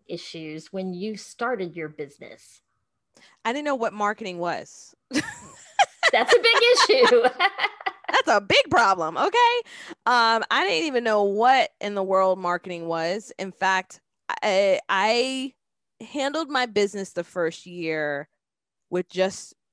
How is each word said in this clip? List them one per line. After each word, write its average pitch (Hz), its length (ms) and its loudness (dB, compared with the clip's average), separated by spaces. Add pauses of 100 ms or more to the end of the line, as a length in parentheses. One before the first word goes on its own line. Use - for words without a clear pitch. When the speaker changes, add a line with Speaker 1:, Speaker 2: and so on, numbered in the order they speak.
Speaker 1:
issues 160 680 -12
when 190 200 -8
you 196 240 -8
started 196 580 -8
your 160 140 -10
business? - 720 -18 (840)
Speaker 2:
I 226 80 -2
didn't 294 120 -4
know 285 100 -2
what 226 180 -4
marketing 208 460 -4
was. - 600 -8
<laughs> - 100 -20 (1000)
Speaker 1:
That's - 220 2
a 480 60 8
big 466 180 4 (160)
issue. 494 480 4
<laughs> - 880 -2
Speaker 2:
That's - 180 2
a 208 140 4
big 320 280 2
problem. 190 480 2
Okay. 480 400 2 (480)
Um, 226 460 4
I 277 160 2
didn't 330 200 0
even 254 160 -2
know 214 200 2
what 220 560 4
in 202 160 -6
the 196 80 -2
world 190 360 2
marketing 175 480 -6
was. 165 520 -4
In 190 120 -8
fact, 190 500 -2 (420)
I, 196 460 2
I 247 640 -2 (520)
handled 285 440 -4
my 262 160 -2
business 202 480 -4
the 175 100 -6
first 170 420 -6
year 156 640 -6 (600)
with 180 200 -6
just 185 460 -4 (160)